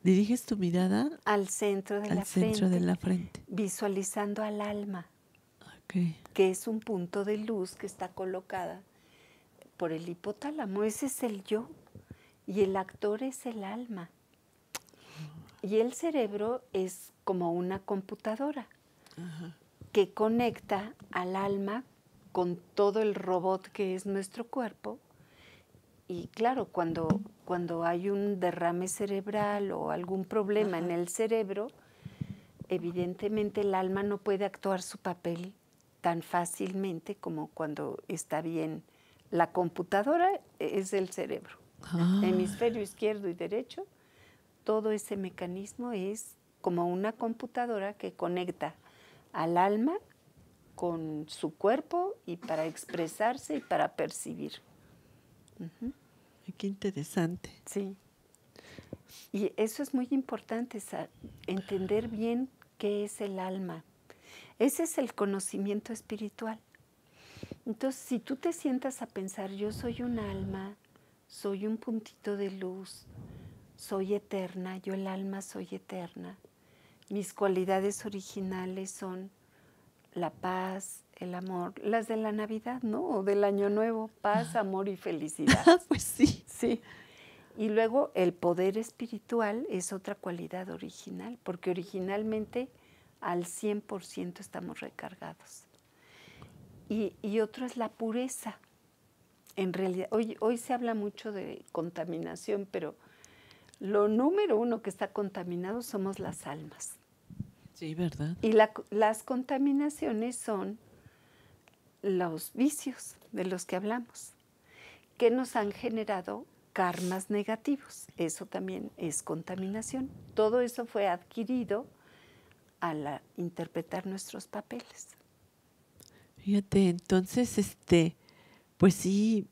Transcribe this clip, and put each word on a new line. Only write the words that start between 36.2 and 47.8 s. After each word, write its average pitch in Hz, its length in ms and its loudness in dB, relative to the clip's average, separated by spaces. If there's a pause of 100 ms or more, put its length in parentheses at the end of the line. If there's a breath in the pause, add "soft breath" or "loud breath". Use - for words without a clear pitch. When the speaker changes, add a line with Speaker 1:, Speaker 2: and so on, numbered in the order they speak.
Speaker 2:
fácilmente 185 960 -2
como 156 320 -4
cuando 151 600 -6
está 160 340 -4
bien. 160 420 -4 (480 soft breath)
La 175 200 6
computadora 208 760 4 (300)
es 196 340 0
el 190 160 2
cerebro. - 480 -6 (260)
Speaker 1:
Ah. 175 400 4
Speaker 2:
Hemisferio 214 580 2
izquierdo 208 480 -2
y 170 40 -2
derecho, 208 520 -4 (800 soft breath)
todo 214 280 2
ese 214 260 -2
mecanismo 190 760 -6
es 196 420 -4 (260)
como 175 260 2
una 190 260 0
computadora 226 800 -2